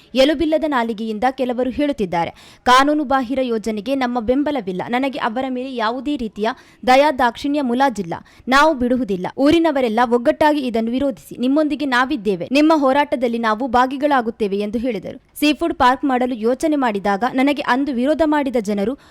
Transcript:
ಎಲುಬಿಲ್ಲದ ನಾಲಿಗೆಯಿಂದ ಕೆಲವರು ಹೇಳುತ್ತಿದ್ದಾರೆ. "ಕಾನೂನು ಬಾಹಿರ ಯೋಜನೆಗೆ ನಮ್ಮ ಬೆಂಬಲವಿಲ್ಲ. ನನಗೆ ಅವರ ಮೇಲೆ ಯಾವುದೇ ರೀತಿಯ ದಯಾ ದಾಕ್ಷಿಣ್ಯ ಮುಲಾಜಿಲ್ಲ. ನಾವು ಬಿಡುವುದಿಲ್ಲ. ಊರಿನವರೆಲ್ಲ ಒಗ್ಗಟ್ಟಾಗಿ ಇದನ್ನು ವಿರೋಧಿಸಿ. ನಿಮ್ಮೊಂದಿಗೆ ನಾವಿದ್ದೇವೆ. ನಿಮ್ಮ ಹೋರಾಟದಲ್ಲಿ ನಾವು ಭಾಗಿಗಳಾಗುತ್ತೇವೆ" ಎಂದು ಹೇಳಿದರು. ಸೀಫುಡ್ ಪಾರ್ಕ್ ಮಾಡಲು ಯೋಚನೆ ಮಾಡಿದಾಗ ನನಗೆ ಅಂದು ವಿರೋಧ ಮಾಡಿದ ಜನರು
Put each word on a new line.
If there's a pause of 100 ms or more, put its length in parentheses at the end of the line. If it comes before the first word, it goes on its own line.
(140)
ಎಲುಬಿಲ್ಲದ
ನಾಲಿಗೆಯಿಂದ
ಕೆಲವರು
ಹೇಳುತ್ತಿದ್ದಾರೆ.
"ಕಾನೂನು
ಬಾಹಿರ
ಯೋಜನೆಗೆ
ನಮ್ಮ
ಬೆಂಬಲವಿಲ್ಲ.
ನನಗೆ
ಅವರ
ಮೇಲೆ
ಯಾವುದೇ
ರೀತಿಯ (380)
ದಯಾ
ದಾಕ್ಷಿಣ್ಯ
ಮುಲಾಜಿಲ್ಲ. (340)
ನಾವು
ಬಿಡುವುದಿಲ್ಲ. (120)
ಊರಿನವರೆಲ್ಲ
ಒಗ್ಗಟ್ಟಾಗಿ
ಇದನ್ನು
ವಿರೋಧಿಸಿ.
ನಿಮ್ಮೊಂದಿಗೆ
ನಾವಿದ್ದೇವೆ.
ನಿಮ್ಮ
ಹೋರಾಟದಲ್ಲಿ
ನಾವು
ಭಾಗಿಗಳಾಗುತ್ತೇವೆ"
ಎಂದು
ಹೇಳಿದರು.
ಸೀಫುಡ್
ಪಾರ್ಕ್
ಮಾಡಲು
ಯೋಚನೆ
ಮಾಡಿದಾಗ
ನನಗೆ
ಅಂದು
ವಿರೋಧ
ಮಾಡಿದ
ಜನರು (120)